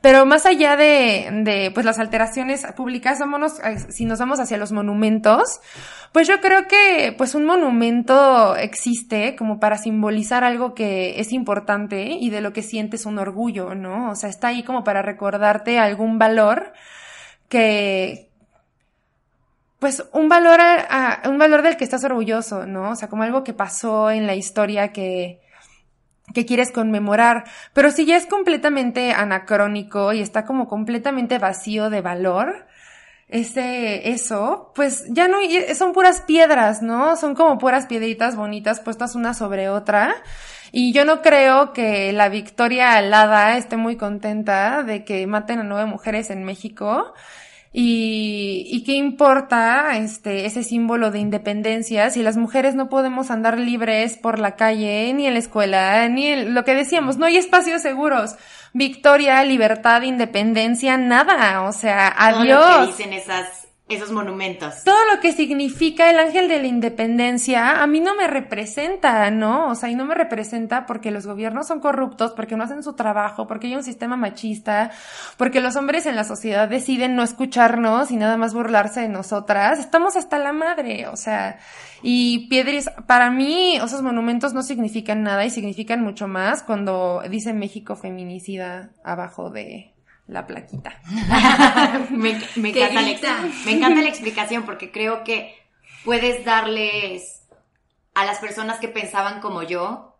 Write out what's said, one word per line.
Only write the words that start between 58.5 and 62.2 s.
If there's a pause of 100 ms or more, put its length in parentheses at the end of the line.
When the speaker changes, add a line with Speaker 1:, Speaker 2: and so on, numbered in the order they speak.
Speaker 1:
Victoria,
libertad,
independencia,
nada,
o
sea,
Speaker 2:
Todo